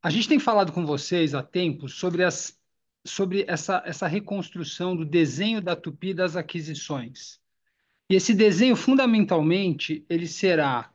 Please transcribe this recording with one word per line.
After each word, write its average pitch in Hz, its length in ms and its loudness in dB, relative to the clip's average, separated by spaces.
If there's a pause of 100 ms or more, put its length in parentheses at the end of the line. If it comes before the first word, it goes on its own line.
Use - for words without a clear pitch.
A 165 60 0
gente 214 160 0
tem 302 100 4
falado 202 340 2
com 175 140 -2
vocês 151 480 0
há 139 80 -4
tempo 156 480 -4
sobre 180 340 -2
as, - 380 -4 (420)
sobre 196 440 -2
essa, 180 400 -2
essa 175 180 -8
reconstrução 180 880 -6
do 165 80 -4
desenho 165 560 0
da 175 160 -4
Tupy 175 380 -10
das 175 220 -2
aquisições. 151 1040 -10 (680)
E 190 60 2
esse 190 220 4
desenho, 214 400 6
fundamentalmente, 190 1300 2
ele 170 200 -2
será 151 680 0